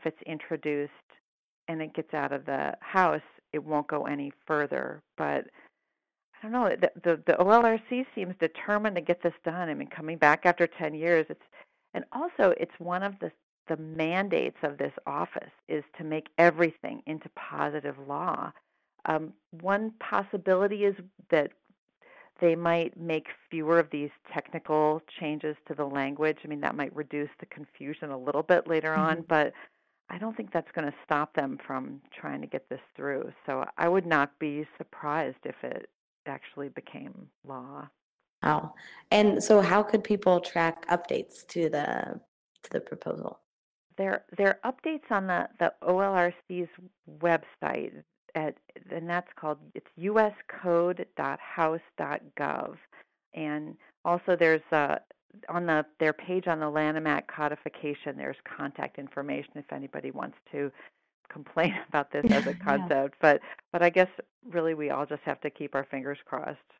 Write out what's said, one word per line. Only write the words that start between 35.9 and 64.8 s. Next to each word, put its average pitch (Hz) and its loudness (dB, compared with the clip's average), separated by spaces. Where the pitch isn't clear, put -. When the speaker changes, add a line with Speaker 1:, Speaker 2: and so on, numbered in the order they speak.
Speaker 1:
actually 143 -10
became - -16
law. 135 -14
Speaker 2:
Wow. 151 0
And 202 6
so 208 10
how 190 6
could 208 2
people 190 4
track - 0
updates - -2
to 165 0
the, - -2
to - -18
the - -2
proposal? - -8
Speaker 1:
There, 190 -4
there 196 4
are 247 -2
updates 302 -6
on 196 0
the, 175 0
the 170 2
O 180 2
L 196 2
R 175 2
C's 180 -4
website, 160 -2
at, 156 -4
and 165 -8
that's 175 -4
called, 151 -4
it's - -12
U 196 0
S 214 4
code 175 0
dot 143 -4
house 165 0
dot 147 -4
gov. - -4
And 151 -8
also 175 2
there's 160 6
a, 147 2
on 175 -2
the, 151 2
their 156 4
page 185 -4
on 165 0
the 151 -2
Lanham 156 0
Act 151 0
codification, 147 -6
there's 139 -8
contact 139 -8
information 143 -8
if 147 -14
anybody 139 -10
wants 135 -10
to 143 -6
complain 165 -2
<laughs> - -18
about 147 0
this 147 -2
as - 4
a - 0
Speaker 2:
<laughs> - -6
Yeah. - -12
Speaker 1:
concept. 139 2
But, 147 8
but 175 4
I 175 8
guess 180 6
really 165 0
we 151 -4